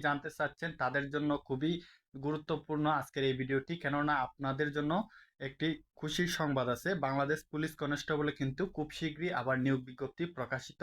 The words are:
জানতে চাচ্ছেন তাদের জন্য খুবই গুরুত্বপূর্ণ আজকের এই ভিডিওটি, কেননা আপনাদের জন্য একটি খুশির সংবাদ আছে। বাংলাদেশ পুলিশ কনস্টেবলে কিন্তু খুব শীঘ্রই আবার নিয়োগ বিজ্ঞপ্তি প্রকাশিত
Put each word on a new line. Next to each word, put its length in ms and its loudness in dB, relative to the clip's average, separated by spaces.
জানতে 300 2
চাচ্ছেন 460 -2
তাদের 340 0
জন্য 200 2
খুবই 300 0
গুরুত্বপূর্ণ 800 -2
আজকের 320 0
এই 100 4
ভিডিওটি, 420 0
কেননা 440 0
আপনাদের 520 -2
জন্য 200 0
একটি 280 -2
খুশির 380 0
সংবাদ 360 2
আছে। 280 0
বাংলাদেশ 500 2
পুলিশ 300 -2
কনস্টেবলে 580 0
কিন্তু 280 -2
খুব 200 -2
শীঘ্রই 400 -4
আবার 260 0
নিয়োগ 260 4
বিজ্ঞপ্তি 400 -6
প্রকাশিত 480 -6